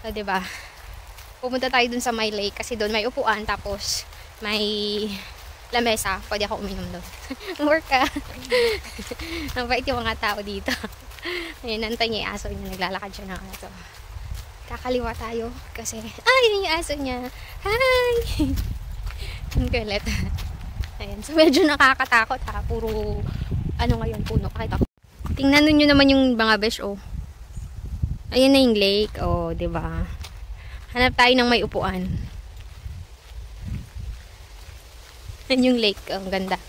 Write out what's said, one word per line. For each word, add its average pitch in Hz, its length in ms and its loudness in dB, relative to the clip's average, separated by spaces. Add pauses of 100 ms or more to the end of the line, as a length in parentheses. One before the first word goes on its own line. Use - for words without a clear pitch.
So, 220 80 -8
diba? 202 320 -2 (960)
Pumunta 254 280 -2
tayo 254 240 4
dun 247 80 -2
sa 240 160 0
may 220 160 0
lake 202 280 -4
kasi 226 200 -4
dun 214 120 2
may 220 120 2
upuan. 220 440 0
Tapos, 202 600 -4 (320)
may 208 680 -2 (680)
lamesa. 220 440 2 (120)
Pwede 208 160 -2
ako 208 160 -4
uminom 190 280 -6
dun. 180 140 -12 (300)
<laughs> 330 320 -4
Work 311 200 2
ka. 269 200 4 (720)
<laughs> - 800 -8
Ang 247 80 -4
bait 254 160 0
yung 254 160 -2
mga 226 200 -2
tao 208 200 -2
dito. 202 320 -6 (920)
Ayan, 220 240 -4
nantay 233 200 0
niya 214 160 -2
yung 190 120 -4
aso 208 160 -8
niya. 196 200 -8
Naglalakad 190 400 -4
siya 196 200 -12
ng 185 200 -8
aso. 185 160 -12 (1000)
Kakaliwa 240 520 -2
tayo 233 320 -4 (240)
kasi, 226 240 -8
ay, 427 400 2 (120)
yun 392 120 2
yung 320 160 0
aso 294 200 -4
niya. 254 200 -4 (440)
Hi! 494 480 4 (280)
<laughs> - 1200 -4
Ang 247 120 2
kulit. 214 320 -2 (960)
Ayan. 208 240 -10
So, 294 120 -4
medyo 320 280 8
nakakatakot, 262 840 4
ha. 208 200 -4
Puro, 220 560 -2 (560)
ano 240 140 4 (100)
ngayon, 220 240 -2
puno. 226 240 0
Kahit 220 240 -4
ako. - 80 4 (520)
Tingnan 285 320 6
nyo 294 200 8
naman 277 240 8
yung 269 120 8 (120)
mga 220 240 4
besh, 220 240 0
oh. 202 160 -6 (1300)
Ayan 262 220 8
na 269 100 8
yung 233 80 6
lake, 202 480 2
oh, 170 320 0
diba? 165 560 -2 (840)
Hanap 247 200 4
tayo 247 240 8
ng 240 120 6
may 233 120 6
upuan. 185 440 -2 (3500)
Ayan 254 200 6
yung 247 80 6
lake. 214 320 2
Ang 190 240 -4
ganda. 190 240 0 (120)